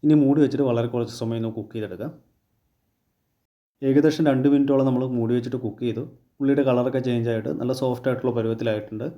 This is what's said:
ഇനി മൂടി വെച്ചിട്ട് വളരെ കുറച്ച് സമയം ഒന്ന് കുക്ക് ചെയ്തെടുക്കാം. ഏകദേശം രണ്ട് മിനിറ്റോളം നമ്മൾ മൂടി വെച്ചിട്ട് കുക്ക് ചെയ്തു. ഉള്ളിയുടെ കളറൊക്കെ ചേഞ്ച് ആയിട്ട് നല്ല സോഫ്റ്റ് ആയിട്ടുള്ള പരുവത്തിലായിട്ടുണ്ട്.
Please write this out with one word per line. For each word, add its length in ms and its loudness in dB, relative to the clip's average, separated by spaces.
ഇനി 100 6
മൂടി 200 4
വെച്ചിട്ട് 260 0
വളരെ 240 0
കുറച്ച് 280 -4
സമയം 200 -4
ഒന്ന് 140 -4
കുക്ക് 200 -12
ചെയ്തെടുക്കാം. 360 -8
ഏകദേശം 420 4
രണ്ട് 220 2
മിനിറ്റോളം 380 2
നമ്മൾ 120 0
മൂടി 200 0
വെച്ചിട്ട് 260 -6
കുക്ക് 220 -8
ചെയ്തു. 180 -4
ഉള്ളിയുടെ 280 2
കളറൊക്കെ 400 2
ചേഞ്ച് 240 0
ആയിട്ട് 180 -4
നല്ല 200 -2
സോഫ്റ്റ് 300 -2
ആയിട്ടുള്ള 280 -2
പരുവത്തിലായിട്ടുണ്ട്. 680 -4